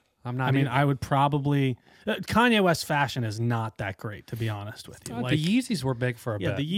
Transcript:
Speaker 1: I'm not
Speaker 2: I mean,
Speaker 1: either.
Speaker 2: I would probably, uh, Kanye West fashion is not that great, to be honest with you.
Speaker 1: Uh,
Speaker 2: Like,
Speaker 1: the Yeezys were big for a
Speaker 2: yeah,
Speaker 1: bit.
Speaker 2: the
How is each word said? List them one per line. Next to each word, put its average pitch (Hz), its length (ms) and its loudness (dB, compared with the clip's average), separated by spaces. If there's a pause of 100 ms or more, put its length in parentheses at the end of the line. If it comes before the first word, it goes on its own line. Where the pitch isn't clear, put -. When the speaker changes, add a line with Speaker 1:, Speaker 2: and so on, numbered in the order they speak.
(240)
Speaker 1:
I'm 123 120 -6
not 127 120 0
Speaker 2:
I - 40 2
mean, 139 140 4
Speaker 1:
either. 120 100 -4
Speaker 2:
I 143 80 4
would 143 160 0
probably, 139 760 2 (300)
uh, 214 100 0
Kanye 220 460 4
West 175 240 2
fashion 143 380 0
is 107 160 -4
not 117 380 -2
that 98 200 -6
great, 107 300 -12
to 127 80 -8
be 113 120 -4
honest 104 400 -10
with - 200 -20
you. - 60 -10
Speaker 1:
Uh, 233 80 -6
Speaker 2:
Like, 123 140 -2
Speaker 1:
the 151 80 0
Yeezys 202 400 0
were 131 100 0
big 120 240 -2
for 110 180 -4
a 101 40 -4
Speaker 2:
yeah, 92 100 -2
Speaker 1:
bit. 98 80 -2
Speaker 2:
the 143 80 -2 (120)